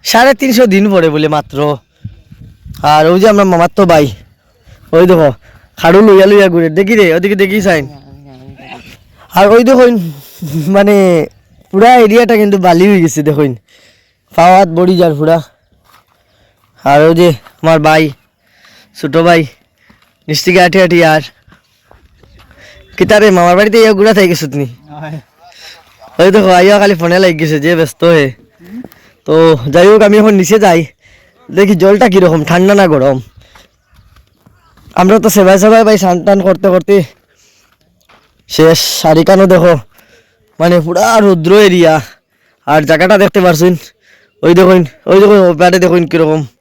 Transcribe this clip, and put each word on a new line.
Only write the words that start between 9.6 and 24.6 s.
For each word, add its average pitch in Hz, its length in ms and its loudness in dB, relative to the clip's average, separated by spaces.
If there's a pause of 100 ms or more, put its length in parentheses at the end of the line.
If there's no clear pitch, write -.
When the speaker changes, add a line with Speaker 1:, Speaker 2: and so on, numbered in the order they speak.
Speaker 1:
দেখুন, 247 240 2 (840)
মানে 202 200 0 (760)
পুরা 214 180 2 (140)
এরিয়াটা 226 380 0
কিন্তু 202 140 0 (100)
বালি 175 240 2
হয়ে 190 140 2
গেছে, 156 240 -4
দেখুন 143 220 -2 (840)
পাওয়াত 185 440 2
বড়ি 180 240 0
যার 165 180 0
পুরা। 160 200 -2 (1500)
আর 143 80 4 (100)
ওই 170 120 2
যে 175 80 2 (340)
আমার 160 240 0
ভাই, 156 160 0 (960)
ছোট 143 160 -10 (120)
ভাই, 170 140 2 (880)
নিচ 151 160 -6
থেকে 185 220 0
আঠি 190 200 -2
আঠি। 170 140 0 (120)
আর 156 100 -2 (1800)
কিতা 208 220 -2
রে, 214 160 2
মামার 175 220 2
বাড়িতে 214 240 0
ইয়া 220 160 2
গুড়া 214 180 0
থাই 196 140 2
গেছত 151 300 -6